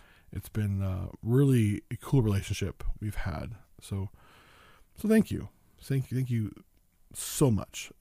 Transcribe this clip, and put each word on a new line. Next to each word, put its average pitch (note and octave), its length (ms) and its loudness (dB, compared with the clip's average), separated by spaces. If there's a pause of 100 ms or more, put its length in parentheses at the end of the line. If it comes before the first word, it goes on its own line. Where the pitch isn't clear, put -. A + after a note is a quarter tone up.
(320)
it's - 180 -10
been, G2+ 320 -2
uh, F#2+ 260 -4 (160)
really A#2+ 580 4 (100)
a A#2+ 60 -8
cool - 240 2
relationship G2+ 640 -2 (180)
we've G#2+ 140 -6
had. D#2 400 -6 (260)
So, G2 280 -6 (880)
so - 120 -4
thank A3 240 4
you. - 180 -6 (320)
Thank C3+ 300 -2
you. A#2+ 60 -2
Thank C3 120 -2
you A2+ 220 -2 (640)
so - 360 2
much. - 520 -2